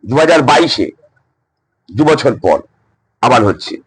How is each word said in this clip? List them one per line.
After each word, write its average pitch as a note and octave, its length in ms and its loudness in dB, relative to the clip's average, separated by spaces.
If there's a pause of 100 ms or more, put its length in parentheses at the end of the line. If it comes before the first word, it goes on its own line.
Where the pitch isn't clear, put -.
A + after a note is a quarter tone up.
দুহাজার D#3 460 2
বাইশে, D3 380 0 (1000)
দু G2+ 200 -4
বছর C#3+ 240 0 (100)
পর D#2 140 0 (640)
আবার A#2+ 240 2
হচ্ছে - 260 -6 (140)